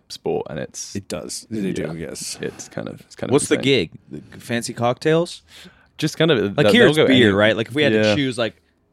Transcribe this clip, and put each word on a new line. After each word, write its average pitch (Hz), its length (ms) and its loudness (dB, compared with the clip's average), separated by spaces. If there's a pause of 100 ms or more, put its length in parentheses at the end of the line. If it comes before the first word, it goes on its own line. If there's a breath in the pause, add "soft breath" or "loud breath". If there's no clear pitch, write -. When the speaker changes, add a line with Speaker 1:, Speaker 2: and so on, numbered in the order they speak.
Speaker 1:
sport, - 400 -6
and 78 100 -10
it's - 360 -12
Speaker 2:
It 101 120 -12
does. - 420 -12
They 104 220 -6
do, 85 120 -6
Speaker 1:
yeah. 78 100 -8
Speaker 2:
yes. - 480 -12
Speaker 1:
It's - 260 -10
kind 55 220 -12
of, - 120 -16
it's - 140 -20
kind - 140 -10
of 113 40 0
Speaker 3:
What's 147 140 0
the 151 80 0
Speaker 1:
insane. 120 340 0 (220)
Speaker 3:
gig? 73 100 -14 (100)
The - 80 -20
fancy 117 340 -8
cocktails? 156 680 -2 (560 loud breath)
Speaker 1:
Just - 200 -4
kind 160 140 2
of, 101 260 0
Speaker 3:
Like, 147 80 4
Speaker 1:
they'll, 104 80 6
Speaker 3:
here 240 100 8
Speaker 1:
they'll 190 60 8
Speaker 3:
it's 151 80 0
Speaker 1:
go 143 100 4
Speaker 3:
beer, 127 220 6
Speaker 1:
any- 95 60 4
Speaker 3:
right? 104 200 4
Like, 113 140 -4
if 113 60 -8
we 147 80 2
had 131 100 2
Speaker 1:
Yeah. 110 100 4
Speaker 3:
to 107 120 4
choose, 131 220 -2
like, 113 240 -6 (320)